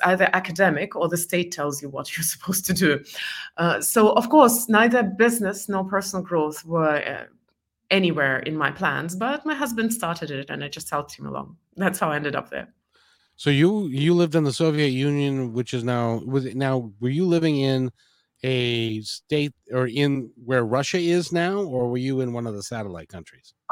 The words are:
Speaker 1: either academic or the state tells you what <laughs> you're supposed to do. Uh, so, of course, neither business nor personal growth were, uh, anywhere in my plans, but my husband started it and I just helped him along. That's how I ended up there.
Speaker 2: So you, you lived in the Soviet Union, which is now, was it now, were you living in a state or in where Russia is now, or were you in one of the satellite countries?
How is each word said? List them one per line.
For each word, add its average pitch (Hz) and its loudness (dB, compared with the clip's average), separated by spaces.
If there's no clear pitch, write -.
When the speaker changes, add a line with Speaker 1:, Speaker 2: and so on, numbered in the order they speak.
Speaker 1:
either 180 4
academic 185 0
or 170 0
the 165 0
state 175 -2
tells 147 -6
you 143 -10
what 135 -10
<laughs> - -10
you're 165 -6
supposed 185 -4
to 185 0
do. 160 2
Uh, 165 0
so, 214 4
of 233 2
course, 247 6
neither 233 6
business 202 0
nor 190 -2
personal 190 -2
growth 156 -2
were, 160 2
uh, 92 -6
anywhere 156 2
in 156 -6
my 143 0
plans, 156 -4
but 262 -4
my 311 -2
husband 233 -2
started 170 -6
it 139 -8
and 143 -6
I 143 -8
just - -12
helped 147 -6
him 139 -14
along. - -10
That's 185 -2
how 165 0
I 147 -2
ended 147 -4
up 135 -6
there. - -10
Speaker 2:
So - -2
you, 175 4
you 143 2
lived 170 4
in 160 4
the 143 2
Soviet 151 2
Union, 135 0
which 120 -4
is 123 -2
now, 117 0
was 131 0
it 120 -8
now, 131 0
were 123 0
you 156 0
living 165 2
in 131 0
a 117 -2
state 147 -4
or 127 0
in 139 0
where 123 2
Russia 131 0
is 170 2
now, 175 0
or 127 -2
were 123 -2
you 131 -2
in 123 -2
one 120 -4
of 110 -6
the 98 -10
satellite 98 -10
countries? - -20